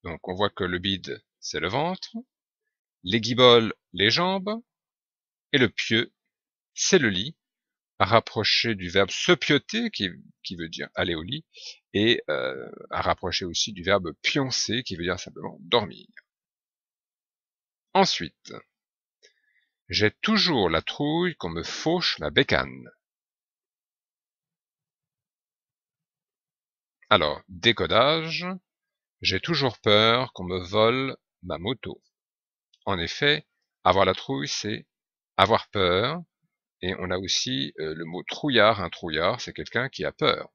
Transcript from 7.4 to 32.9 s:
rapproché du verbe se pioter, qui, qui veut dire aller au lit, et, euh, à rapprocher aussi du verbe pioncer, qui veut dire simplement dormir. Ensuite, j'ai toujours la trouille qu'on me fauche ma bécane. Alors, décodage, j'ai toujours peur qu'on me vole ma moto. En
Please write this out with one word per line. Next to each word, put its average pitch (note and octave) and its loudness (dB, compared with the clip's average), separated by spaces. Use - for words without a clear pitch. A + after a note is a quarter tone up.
rapproché A2 2
du F#2 -10
verbe F#2+ 2
se - 0
pioter, G#3+ 0
qui, G2 -4
qui G2 -10
veut E2+ -8
dire - -10
aller F2+ -2
au D#2+ -6
lit, B2 -8
et, G#2+ 2
euh, C2 -4
à - -4
rapprocher F2+ -2
aussi F2 -4
du F#2 -12
verbe F2+ 0
pioncer, B2+ -2
qui F#2+ -8
veut E2 -8
dire F2 -2
simplement D#2+ -14
dormir. G2+ -2
Ensuite, - 0
j'ai G2+ 2
toujours E3+ 2
la D#2+ 2
trouille D#3+ -4
qu'on F2 -8
me E2 -6
fauche - -2
ma D2+ -2
bécane. C2 0
Alors, D2+ 2
décodage, A#2 2
j'ai F#2+ -2
toujours C#3 -2
peur A2+ 4
qu'on F#2 -10
me F2+ -4
vole A2+ 2
ma E2+ -6
moto. F#2+ -8
En G2 -2